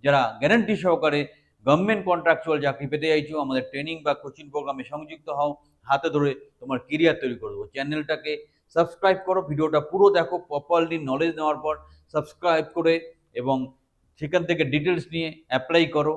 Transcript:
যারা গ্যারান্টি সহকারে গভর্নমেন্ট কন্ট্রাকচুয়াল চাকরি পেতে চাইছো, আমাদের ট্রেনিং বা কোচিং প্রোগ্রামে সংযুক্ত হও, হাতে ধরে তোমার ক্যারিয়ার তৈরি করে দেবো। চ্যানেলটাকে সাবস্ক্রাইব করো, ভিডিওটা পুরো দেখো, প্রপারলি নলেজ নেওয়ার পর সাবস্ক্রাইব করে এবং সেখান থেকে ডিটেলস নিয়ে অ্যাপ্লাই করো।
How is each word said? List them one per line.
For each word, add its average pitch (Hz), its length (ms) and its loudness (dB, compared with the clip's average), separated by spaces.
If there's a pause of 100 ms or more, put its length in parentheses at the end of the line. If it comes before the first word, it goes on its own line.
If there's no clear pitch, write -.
যারা 143 160 4 (200)
গ্যারান্টি 214 420 4
সহকারে 156 360 2 (460)
গভর্নমেন্ট 190 440 2
কন্ট্রাকচুয়াল 165 560 2
চাকরি 139 260 -4
পেতে 151 200 -2
চাইছো, 151 240 0 (100)
আমাদের 131 260 -2
ট্রেনিং 151 240 -8 (100)
বা 147 160 0
কোচিং 143 320 -18
প্রোগ্রামে 139 380 -6
সংযুক্ত 151 360 -14 (100)
হও, 147 140 0 (380)
হাতে 139 260 2
ধরে 147 160 2 (280)
তোমার 131 280 -6
ক্যারিয়ার 156 340 2
তৈরি 123 200 -4
করে 104 120 -10
দেবো। 101 200 -10
চ্যানেলটাকে 151 580 -6 (440)
সাবস্ক্রাইব 170 420 2 (100)
করো, 185 120 2 (100)
ভিডিওটা 151 300 2 (120)
পুরো 190 160 6 (100)
দেখো, 170 180 0 (140)
প্রপারলি 165 480 0 (120)
নলেজ 165 300 0
নেওয়ার 151 260 0
পর 151 100 -2 (380)
সাবস্ক্রাইব 160 520 0 (120)
করে 165 160 4 (480)
এবং 131 160 0 (600)
সেখান 156 300 0
থেকে 160 140 2 (100)
ডিটেলস 160 400 0
নিয়ে 165 160 -4 (220)
অ্যাপ্লাই 165 320 2 (120)
করো। 151 220 2